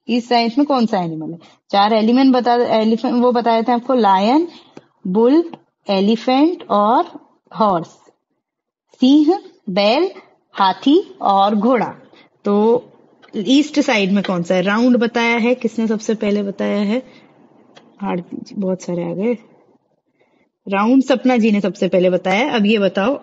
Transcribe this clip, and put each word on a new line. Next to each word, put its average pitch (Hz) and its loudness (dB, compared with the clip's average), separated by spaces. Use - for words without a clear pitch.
ईस्ट 233 -2
side 233 0
में 294 0
कौन 254 0
सा 214 -2
एनिमल 160 -8
है? 170 -14
चार 202 2
element 240 4
बता, 247 0
elephant 226 0
वो 247 2
बताए 226 0
थे 240 -2
आपको, 240 -2
lion, 226 2
bull, 254 2
elephant 240 0
और 208 0
horse। 190 0
सिंह, 302 2
बैल, 214 0
हाथी 269 0
और 196 2
घोड़ा। 208 0
तो 214 0
ईस्ट 269 0
साइड 208 0
में 202 0
कौन 180 -4
सा 185 -2
है? 185 0
राउंड 233 2
बताया 233 0
है, 240 0
किसने 226 -6
सबसे 214 -4
पहले 208 -4
बताया 202 -4
है? 226 -6
आरती 185 -8
जी, - -16
बहुत 185 -6
सारे 175 -8
आ - -8
गए। 208 -4
राउंड 220 2
सपना 254 0
जी 220 2
ने 202 0
सबसे 190 -2
पहले 180 2
बताया। 190 -2
अब 208 2
ये 214 2
बताओ, 196 0